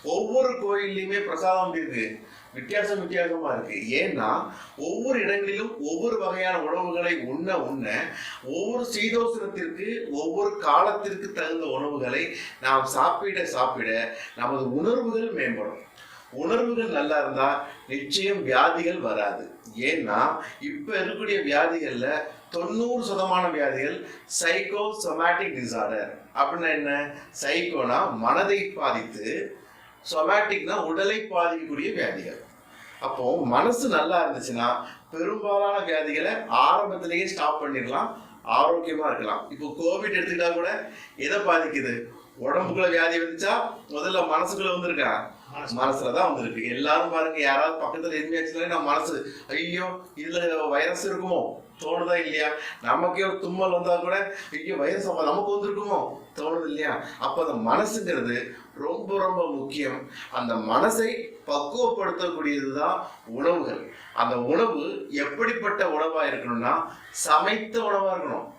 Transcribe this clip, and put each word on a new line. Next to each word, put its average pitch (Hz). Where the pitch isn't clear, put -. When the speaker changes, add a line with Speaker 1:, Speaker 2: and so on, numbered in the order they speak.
Speaker 1:
ஒவ்வொரு 247
கோயில்லையுமே 202
பிரசாதம் 185
அப்படி 165
இருக்கு, 110
வித்தியாசம் 202
வித்தியாசமா 170
இருக்கு. 107
ஏன்னா 131
ஒவ்வொரு 240
இடங்களிலும் 202
ஒவ்வொரு 226
வகையான 185
உணவுகளை 170
உண்ண 151
உண்ண, 131
ஒவ்வொரு 214
சீதோசனத்திற்கு, 214
ஒவ்வொரு 143
காலத்திற்கு 185
தகுந்த 165
உணவுகளை 139
நாம் 131
சாப்பிட 180
சாப்பிட 117
நமது 123
உணர்வுகள் 226
மேம்படும். 120
உணர்வுகள் 226
நல்லா 151
இருந்தா 135
நிச்சயம் 180
வியாதிகள் 160
வராது. 104
ஏன்னா 127
இப்ப 147
இருக்கக்கூடிய 196
வியாதிகள்ல 143
தொண்ணூறு 220
சதமான 185
வியாதிகள் 139
சைக்கோசோமேட்டிக் 170
டிசார்டர். 113
அப்படின்னா 165
என்ன? 147
சைக்கோனா 151
மனதை 180
பாதித்து, 113
சொமேட்டிக்னா 180
உடலை 196
பாதிக்கக்கூடிய 165
வியாதிகள். -
அப்போ 131
மனசு 196
நல்லா 170
இருந்துச்சுன்னா 120
பெரும்பாலான 202
வியாதிகளை 160
ஆரம்பத்திலேயே 170
ஸ்டாப் 151
பண்ணிடலாம், 139
ஆரோக்கியமா 156
இருக்கலாம். -
இப்போ 143
கோவிட் 190
எடுத்துக்கிட்டா 170
கூட 196
எதை 147
பாதிக்குது? 143
உடம்புக்குள்ள 180
வியாதி 165
வந்துச்சா 165
முதல்ல 165
மனசுக்குள்ள 190
வந்திருக்கா? 160
Speaker 2:
மனசு. 135
Speaker 1:
மனசுல 127
தான் 175
வந்திருக்கு. 113
எல்லாரும் 151
பாருங்க, 160
யாராவது 147
பக்கத்துல 165
இருந்துச்சுனாலே 160
நம்ம 156
மனசு, 147
"ஐயோ 180
இதுல 160
வைரஸ் 165
இருக்குமோ?" 185
தோணுதா 170
இல்லையா? 156
நமக்கே 170
ஒரு 190
தும்மல் 180
வந்தா 175
கூட, 190
"ஐயோ -
வைரஸ் 143
அப்ப 160
நமக்கு 196
வந்திருக்குமோ?" 202
தோணுது 160
இல்லையா? 147
அப்ப 135
அந்த 117
மனசுங்கிறது 156
ரொம்ப 190
ரொம்ப 175
முக்கியம். 135
அந்த 123
மனசை 202
பக்குவப்படுத்தக்கூடியது 165
தான் 127
உணவுகள். 147
அந்த 120
உணவு 165
எப்படிப்பட்ட 202
உணவா 160
இருக்கணும்னா 123
சமைத்த 214
உணவா 196
இருக்கணும் -